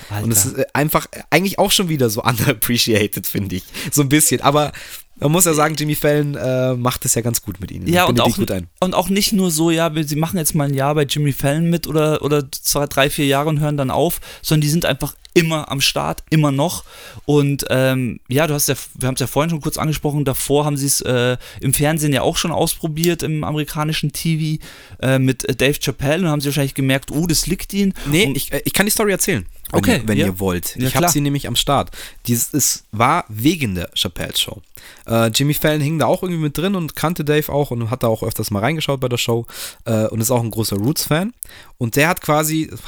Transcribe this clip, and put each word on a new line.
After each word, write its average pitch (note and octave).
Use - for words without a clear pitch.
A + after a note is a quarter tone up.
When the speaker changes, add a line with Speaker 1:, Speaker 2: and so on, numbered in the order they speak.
Speaker 1:
Alter. G#2
Speaker 2:
Und A2+
es A2
ist, C3+
äh, C3+
einfach, D3+
äh, -
eigentlich F3+
auch G3
schon F#3
wieder C3
so G#2+
<laughs> B2
underappreciated, G#2+
finde G2
ich. F#2
So D3
ein C#3
bisschen. D3
Aber C#3+
man C#3+
muss F3
ja E3
sagen, D3+
Jimmy D3+
Fallon, D3
äh, B2+
macht B2
es -
ja A#2
ganz A2+
gut -
mit F2
ihnen. F2+
Speaker 1:
Ja, F3
Speaker 2:
Ich F3+
Speaker 1:
und -
Speaker 2:
binde E3+
die A#2
Speaker 1:
auch, -
Speaker 2:
gut -
ein. F#2
Speaker 1:
und F#3
auch F3
nicht G3
nur F#3
so, D#3+
ja, E3
wir, D#3+
sie D3
machen E3
jetzt D#3
mal D3
ein C#3+
Jahr C3+
bei D3+
Jimmy D3
Fallon D#3
mit E3+
oder, D3+
oder C#3+
zwei, -
drei, C#3
vier D3
Jahre C#3
und D3+
hören D3
dann C3
auf, D#3
sondern D#3
die D3
sind E3
einfach -
immer E3
am C#3
Start, C#3+
immer D3+
noch. C#3+
Und, C#3+
ähm, C3
ja, D3
du D3
hast C#3+
ja, C3+
wir B2+
haben's B2+
ja B2+
vorhin D#3
schon D#3
kurz D3
angesprochen, D3
davor C#3
haben D3
sie's, C3+
äh, B2
im C3
Fernsehen D3+
ja B2+
auch E3
schon F3+
ausprobiert, E3
im D3+
amerikanischen D3+
T D#3
V, -
äh, C3
mit, C3
äh, B2+
Dave C#3
Chappelle D3
und E3+
haben D3+
sie C3+
wahrscheinlich C#3
gemerkt, C3+
oh, D#3+
das D#3+
liegt -
ihnen. G3+
Speaker 2:
Nee, D#3
Speaker 1:
Und C3+
Speaker 2:
ich, -
äh, C#3+
ich -
kann G3
die G#3+
Story G#3
erzählen, E3+
wenn -
Speaker 1:
Okay, A#3
Speaker 2:
ihr, G#2+
wenn G#2
Speaker 1:
ja. G2+
Speaker 2:
ihr F#2
wollt. F#2
Speaker 1:
Ja, B2+
Speaker 2:
Ich B2+
hab C3
Speaker 1:
klar. F3
Speaker 2:
sie C#3+
nämlich C#3+
am A#2+
Start. B2+
Dies, A#2+
es -
war C3
wegen A#2
der F2+
Chappelle -
Show. -
Äh, A#2
Jimmy C#3
Fallon D#3
hing D3+
da B2+
auch D#3
irgendwie F3
mit D3+
drin F#3+
und E3
kannte E3+
Dave D3
auch C#3
und A#2
hat B2
da -
auch A2
öfters A2
mal G2+
reingeschaut C#3
bei C3
der A#2+
Show, A#2
äh, A2
und A2
ist G#2+
auch A#2+
ein A2+
großer G#2
Roots-Fan. D#3
Und A#2
der C#3+
hat F#3
quasi, D#3